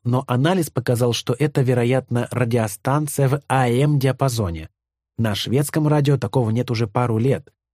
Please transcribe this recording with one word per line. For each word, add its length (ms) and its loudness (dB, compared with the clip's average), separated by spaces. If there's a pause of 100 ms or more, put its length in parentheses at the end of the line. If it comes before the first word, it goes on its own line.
но 240 -2
анализ 440 0
показал, 420 0
что 240 -4
это, 240 0
вероятно, 680 0
радиостанция 1000 0
в 180 0
А 220 2
М 300 2
диапазоне. 680 -2 (480)
На 180 0
шведском 520 -2
радио 300 2
такого 320 -2
нет 200 -2
уже 160 -2
пару 320 0
лет, 360 -2 (200)